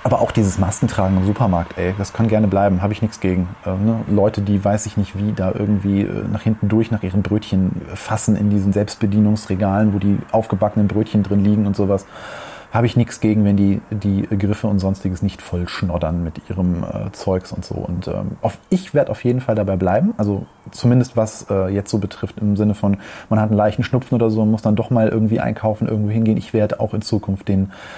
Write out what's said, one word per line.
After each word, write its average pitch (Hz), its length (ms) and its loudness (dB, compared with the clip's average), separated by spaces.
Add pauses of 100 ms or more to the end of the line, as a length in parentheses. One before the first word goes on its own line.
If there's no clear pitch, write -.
Aber 123 180 2
auch - 100 0
dieses 95 280 2
Maskentragen 95 580 0
im 95 80 2
Supermarkt, 95 540 0
ey, 90 180 0
das 101 160 -6
kann 113 140 0
gerne 107 200 4
bleiben, 98 360 2
hab 101 80 2
ich 104 100 -4
nichts - 180 -4
gegen. 92 280 0 (180)
Äh, 92 60 -2
ne? 110 360 0
Leute, 101 360 2
die 98 200 0
weiß 101 220 0
ich - 120 -6
nicht 98 200 -2
wie, 104 140 -2
da 92 200 -2
irgendwie, 101 500 0
äh, 101 300 -4
nach 104 120 -4
hinten 107 260 0
durch 110 220 2
nach 110 100 -2
ihren 92 220 -2
Brötchen 95 580 0 (140)
fassen 104 400 0
in 104 160 0
diesen 101 200 2
Selbstbedienungsregalen, 104 1200 2
wo - 20 2
die 101 220 2 (120)
aufgebackenen 104 560 0
Brötchen 104 360 0
drin 101 200 2
liegen 104 220 4
und 98 100 0
sowas, 98 300 0 (680)
hab 117 120 2
ich 120 140 2
nichts - 240 0
gegen, 107 240 4
wenn 101 100 4
die, 98 240 4 (100)
die 101 340 0
Griffe 104 440 -2
und 101 120 2
sonstiges 95 420 -2
nicht 98 200 -2
voll 87 280 -4
schnoddern 85 560 -2
mit - 240 -10
ihrem, 90 340 0
äh, - 300 -6
Zeugs - 400 -4
und 92 100 -8
so. - 120 -8
Und, 90 340 -6
ähm, - 220 -4 (100)
auf, - 160 -4 (120)
ich 185 240 -2
werd 143 160 2
auf - 140 -6
jeden 123 160 2
Fall 123 160 -2
dabei 98 220 0
bleiben, 107 400 2
also 101 280 -2 (260)
zumindest 120 440 2
was, - 340 -2
äh, 95 200 0
jetzt 98 200 -2
so 110 100 0
betrifft - 380 -8
im 104 200 0
Sinne 104 180 2
von, 98 220 0 (320)
man 110 100 2
hat 107 80 2
einen 107 80 2
leichten 104 280 2
Schnupfen - 320 -2
oder 113 140 4
so 110 120 2
und 107 100 4
muss 110 100 0
dann 107 140 2
doch 113 140 -2
mal 113 180 4
irgendwie 110 320 2
einkaufen, 110 480 -2
irgendwo 104 240 0
hingehen. 110 240 2
Ich - 160 -6
werd 104 300 0
auch 110 120 -4
in 107 80 -2
Zukunft 98 460 -2
den, 95 240 0 (260)